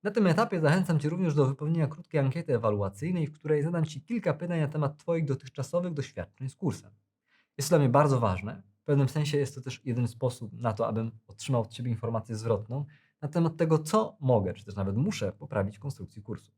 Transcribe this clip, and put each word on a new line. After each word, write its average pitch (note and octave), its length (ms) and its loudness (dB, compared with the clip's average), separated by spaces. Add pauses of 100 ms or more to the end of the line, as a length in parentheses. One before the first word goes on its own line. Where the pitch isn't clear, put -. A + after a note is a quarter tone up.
Na G3+ 80 -2
tym G3+ 160 4
etapie F#3 320 4
zachęcam D#3+ 400 4
Cię D3+ 100 -2
również F3 240 0
do C#3+ 120 6
wypełnienia D3+ 420 0
krótkiej - 340 -2
ankiety C3+ 340 0
ewaluacyjnej, A2 720 0
w D3 60 -10
której D3+ 300 0
zadam E3 220 0
Ci C3+ 160 -10
kilka G#3 320 -2
pytań F3 260 -4
na D3 80 0
temat D3+ 300 -4
Twoich E3 280 -2
dotychczasowych C#3+ 680 -4
doświadczeń C3+ 560 -10
z - 60 -18
kursem. - 360 -6 (680)
Jest D3 120 -4
to E3+ 60 6
dla D3+ 40 8
mnie C3+ 100 4
bardzo C#3 300 6
ważne. G2+ 420 -2 (200)
W - 20 -20
pewnym C#3 260 2
sensie D3 280 -2
jest C3+ 180 -2
to C3 60 -14
też B2+ 240 -12
jedyny A#2+ 220 0
sposób A#2+ 460 -6
na A2+ 200 -2
to, A2+ 140 0
abym A2+ 240 -2 (160)
otrzymał - 340 -2
od A2 100 -4
Ciebie A#2+ 200 -6
informację A2+ 440 -4
zwrotną A2+ 500 -2 (360)
na D3+ 60 -6
temat E3 300 2
tego, D#3+ 220 4
co G#3+ 400 0
mogę, G#2+ 340 4
czy - 120 -14
też F2+ 100 -12
nawet G2+ 220 -2
muszę B2+ 340 -2
poprawić G#2 460 -4
w - 20 -20
konstrukcji A#2+ 420 -12
kursu. - 360 -12